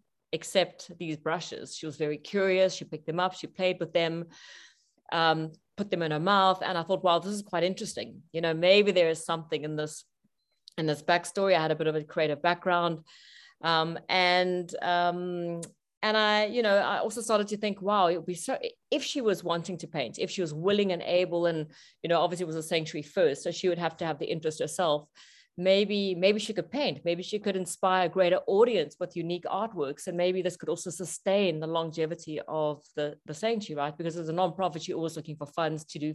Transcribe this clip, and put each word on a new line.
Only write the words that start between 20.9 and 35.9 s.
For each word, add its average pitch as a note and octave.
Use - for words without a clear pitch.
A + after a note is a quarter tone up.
and E3+
able, E3+
and, D#3+
you E3
know, E3+
obviously F3
it E3+
was D#3+
a D#3+
sanctuary D#3
first, D3
so E3
she F3
would E3+
have E3
to F3
have D#3
the D#3+
interest D#3+
herself. D3+
Maybe, G3
maybe F#3+
she G#3+
could -
paint, A#3+
maybe F3
she G#3+
could G3+
inspire F#3
a E3
greater F3+
audience G3
with F3
unique E3+
artworks. F3+
And F3+
maybe F3+
this F3
could -
also E3+
sustain F#3+
the D#3+
longevity D#3+
of D3+
the, D3
the D#3
sanctuary, G#3
right? D3+
Because E3
as D#3+
a D#3+
nonprofit, F3
you're F3+
always D#3+
looking D3+
for D3
funds D#3
to -